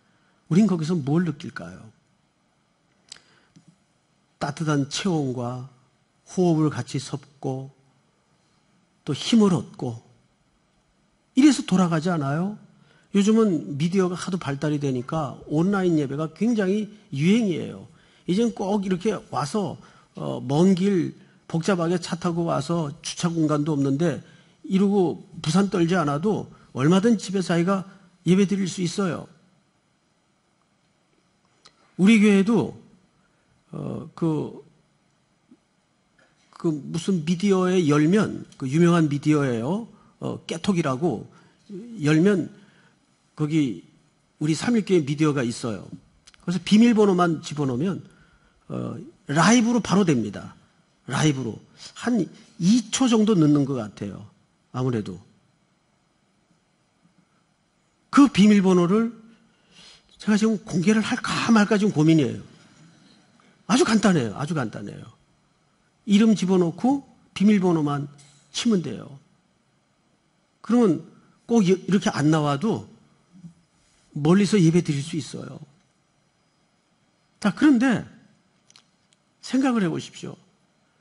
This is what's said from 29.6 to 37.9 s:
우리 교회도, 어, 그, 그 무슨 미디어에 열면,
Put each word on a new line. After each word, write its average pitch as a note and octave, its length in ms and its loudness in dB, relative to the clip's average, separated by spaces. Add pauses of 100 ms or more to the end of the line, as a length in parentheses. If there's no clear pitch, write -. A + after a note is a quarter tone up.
우리 G3+ 220 6
교회도, G3 640 2 (880)
어, - 420 -10
그, D#3 500 -6 (1900)
그 - 180 -6
무슨 D#3 560 -4
미디어에 F#3 640 0
열면, D3+ 580 2 (100)